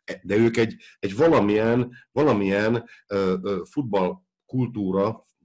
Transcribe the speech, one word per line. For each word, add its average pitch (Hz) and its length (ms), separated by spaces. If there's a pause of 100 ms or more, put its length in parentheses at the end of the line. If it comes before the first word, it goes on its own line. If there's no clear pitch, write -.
(220)
de 98 140
ők 117 200
egy, 113 200 (220)
egy 98 180
valamilyen, 120 760 (200)
valamilyen, 110 720 (220)
ö, 95 360
ö, 95 280
futballkultúra, 101 1500 (200)